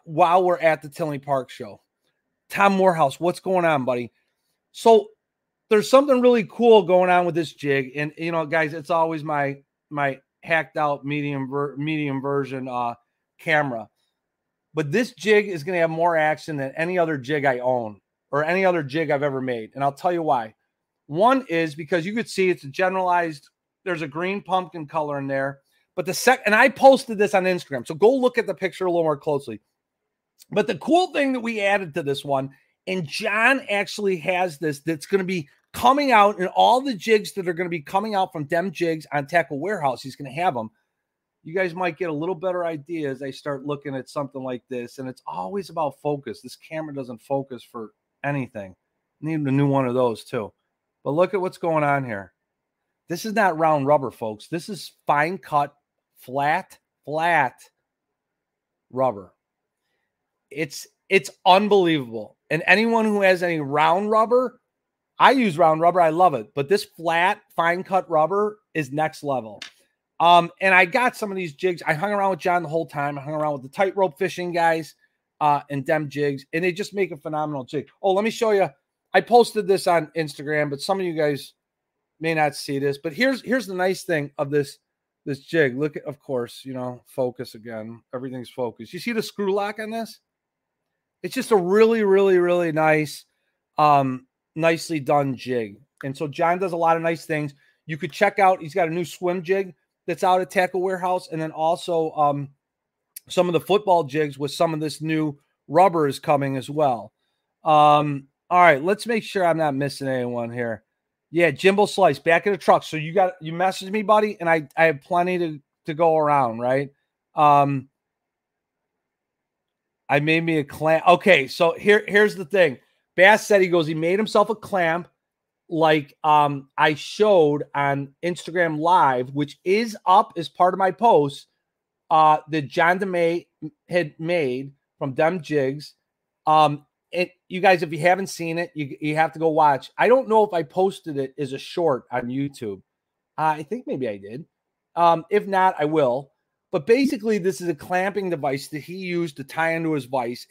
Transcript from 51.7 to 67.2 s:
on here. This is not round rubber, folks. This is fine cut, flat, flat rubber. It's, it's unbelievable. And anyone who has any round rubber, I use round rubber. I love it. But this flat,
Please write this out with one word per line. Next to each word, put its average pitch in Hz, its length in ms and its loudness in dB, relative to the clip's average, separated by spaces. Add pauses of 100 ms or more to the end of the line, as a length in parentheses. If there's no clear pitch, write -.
on 139 220 0
here. 98 280 -10 (760)
This 170 180 -8
is 214 80 -6
not 190 240 2
round 156 300 2
rubber, 139 240 2
folks. 107 360 -10
This 170 220 -8
is 175 220 -12 (160)
fine 160 300 0
cut, 143 360 -2 (440)
flat, 147 600 -4 (280)
flat 156 500 0 (1400)
rubber. 120 420 -4 (1200)
It's, 147 360 -10 (220)
it's 196 220 2 (140)
unbelievable. 175 920 2 (120)
And 156 180 -2
anyone 220 380 4
who 208 160 0
has 185 200 4
any 170 180 -2
round 160 520 2
rubber, 226 480 2 (580)
I 190 140 6
use 226 260 0
round 160 240 4
rubber. 175 200 4
I 160 80 4
love 165 240 4
it. 110 200 -6
But 139 160 -4
this 202 140 2
flat, 170 580 -2 (140)